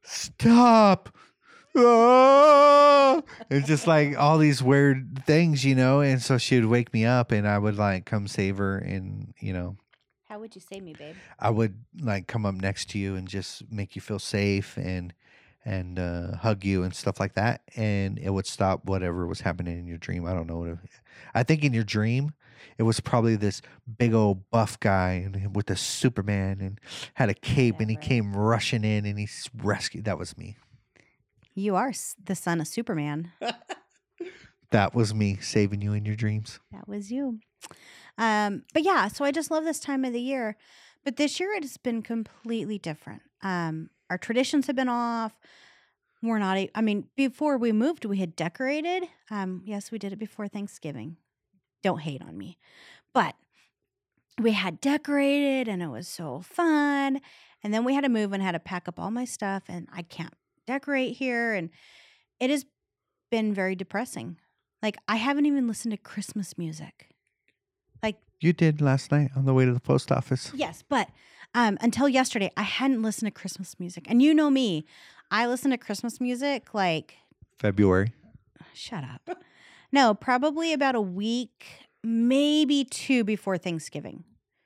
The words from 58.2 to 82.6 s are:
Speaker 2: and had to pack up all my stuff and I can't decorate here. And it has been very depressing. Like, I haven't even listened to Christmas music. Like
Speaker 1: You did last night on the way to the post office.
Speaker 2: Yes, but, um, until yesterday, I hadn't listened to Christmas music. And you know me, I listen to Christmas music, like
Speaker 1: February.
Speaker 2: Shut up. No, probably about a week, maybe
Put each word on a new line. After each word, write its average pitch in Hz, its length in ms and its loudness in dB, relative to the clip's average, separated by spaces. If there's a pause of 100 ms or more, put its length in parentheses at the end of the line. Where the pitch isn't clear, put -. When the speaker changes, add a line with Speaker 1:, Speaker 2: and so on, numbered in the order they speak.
Speaker 2:
and 196 80 -4
had 185 120 -2
to 165 60 -4
pack - 280 -10
up 170 120 -10
all 185 120 -8
my 247 140 -6
stuff 196 420 -6
and 175 260 -12
I 185 80 -12
can't - 320 -14 (320)
decorate 262 520 -4
here. 233 360 -2
And 170 160 -6 (720)
it 254 100 0
has 285 160 -2 (640)
been 214 240 0
very 190 220 -2
depressing. 180 640 -10 (420)
Like, 214 160 -4 (100)
I 220 80 -2
haven't 277 300 0
even 277 200 0
listened 226 260 -6
to 202 60 -6
Christmas - 600 -10
music. 156 500 -12 (960)
Like 214 160 -4 (220)
Speaker 1:
You 165 100 4
did 156 300 2
last 135 300 0
night 143 220 2
on 135 120 0
the 135 80 2
way 131 120 6
to 123 80 4
the 123 60 -2
post - 320 0
office. 127 420 -2
Speaker 2:
Yes, 190 340 -6
but, 254 220 0 (460)
um, 233 240 2
until 240 300 2
yesterday, 247 480 0
I 208 60 0
hadn't 247 380 0
listened 220 260 -4
to - 120 -10
Christmas - 400 -12
music. 175 300 -12
And 240 120 4
you 302 120 6
know 302 160 4
me, 220 360 0 (460)
I 233 160 0
listen 254 240 0
to 240 60 0
Christmas 226 420 -8
music, 247 540 -6
like 180 420 -2 (420)
Speaker 1:
February. 101 560 4 (600)
Speaker 2:
Shut 156 320 -12
up. - 360 -14 (520)
No, 254 200 6
probably 294 600 -2
about 269 220 0
a 220 60 0
week, 208 880 -6 (160)
maybe 277 800 2